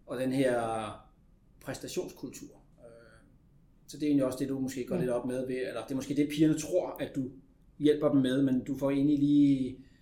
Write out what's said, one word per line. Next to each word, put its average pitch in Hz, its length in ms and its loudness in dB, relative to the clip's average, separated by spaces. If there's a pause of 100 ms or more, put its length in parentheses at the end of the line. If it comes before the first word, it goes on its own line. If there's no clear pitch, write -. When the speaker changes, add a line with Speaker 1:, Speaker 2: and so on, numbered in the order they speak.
Speaker 1:
og 123 140 -8
den 131 120 -2
her 127 280 2 (1000)
præstationskultur. - 840 -10 (320)
Øh, 117 400 -20 (680)
så 143 100 -16
det 147 60 -4
er 151 40 0
egentlig 139 180 4
også 127 140 -2
det, 135 100 -2
du 135 100 -2
måske 127 260 -4
går 127 100 -4
Speaker 2:
Mm. 120 60 0
Speaker 1:
lidt 123 100 0
op 120 160 -2
med, 123 200 -4
ved, 127 80 -4 (120)
eller 117 180 -8
det - 60 -10
er 135 40 -4
måske 131 200 -4
det, 147 140 2
pigerne 156 300 2
tror, - 400 -2
at 143 160 -6
du 131 140 -4 (500)
hjælper 147 320 4
dem 139 100 4
med, 127 220 2
men 127 200 2
du 131 140 -6
får 135 140 0
egentlig 143 280 2
lige 143 580 4 (240)